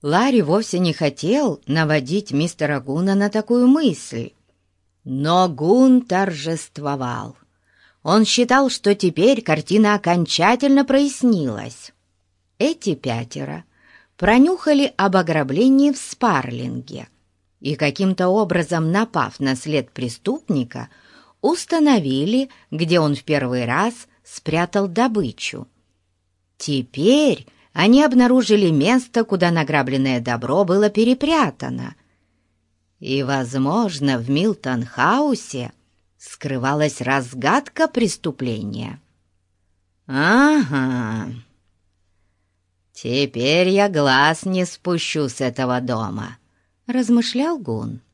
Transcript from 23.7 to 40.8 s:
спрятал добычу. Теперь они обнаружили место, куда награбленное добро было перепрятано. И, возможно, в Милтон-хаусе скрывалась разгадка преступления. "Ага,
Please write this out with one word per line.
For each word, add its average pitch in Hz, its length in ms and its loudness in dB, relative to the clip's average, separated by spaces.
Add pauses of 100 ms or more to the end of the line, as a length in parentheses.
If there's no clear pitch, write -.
спрятал 175 640 -4
добычу. 202 800 -4 (880)
Теперь 165 920 0 (260)
они 240 300 6
обнаружили 240 680 4
место, 226 540 2
куда 180 260 0
награбленное 135 680 0
добро 123 460 -2
было 196 240 2
перепрятано. 220 1040 -2 (1040)
И, 135 240 -4
возможно, 139 960 -2
в 120 100 -8
Милтон-хаусе 143 1400 -2 (480)
скрывалась 139 840 -4
разгадка 135 840 -2
преступления. 117 1120 -6 (1040)
"Ага, 135 1300 0 (1600)